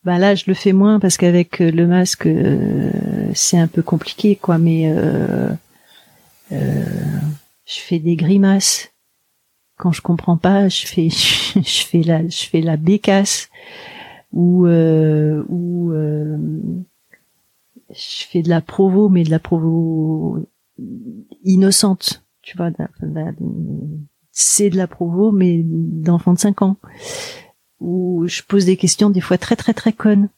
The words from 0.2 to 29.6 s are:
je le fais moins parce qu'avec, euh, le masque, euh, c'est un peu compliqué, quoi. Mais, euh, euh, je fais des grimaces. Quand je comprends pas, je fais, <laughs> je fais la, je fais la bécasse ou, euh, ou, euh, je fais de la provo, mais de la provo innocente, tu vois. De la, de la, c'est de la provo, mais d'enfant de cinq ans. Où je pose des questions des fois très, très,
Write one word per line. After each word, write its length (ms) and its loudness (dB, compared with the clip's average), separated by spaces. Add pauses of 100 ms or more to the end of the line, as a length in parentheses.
je 120 -8
le 80 0
fais 180 2
moins 260 6
parce 180 2
qu'avec, 440 2
euh, 80 4
le 160 2
masque, 400 2
euh, 680 0 (440)
c'est 240 2
un 80 4
peu 160 -2
compliqué, 520 0
quoi. 220 -2
Mais, 340 2
euh, 580 0 (1000)
euh, 340 -2 (800)
je 140 -12
fais 200 -4
des 160 0
grimaces. 760 2 (880)
Quand 140 0
je 100 -4
comprends 360 0
pas, 300 2
je 200 -4
fais, 220 0
<laughs> 0 -
je 760 -2
fais 160 0
la, 260 0
je 200 -8
fais 140 0
la 140 0
bécasse 760 0 (840)
ou, 340 4
euh, 840 2
ou, 440 -4
euh, 460 -4 (1500)
je 340 -14
fais 160 -2
de 80 -2
la 120 2
provo, 480 2
mais 140 4
de 60 0
la 100 2
provo 1000 -2 (1040)
innocente, 800 0 (180)
tu 160 -18
vois. 140 -4
De 80 -10
la, 280 -10
de 60 -8
la, 180 -6 (1000)
c'est 400 0
de 60 0
la 100 0
provo, 440 -2
mais 320 2
d'enfant 680 0
de 60 0
cinq 240 0
ans. 140 0 (1080)
Où 420 -2
je 160 -8
pose 200 2
des 140 4
questions 320 2
des 100 2
fois 180 0
très, 200 -2
très, 160 -2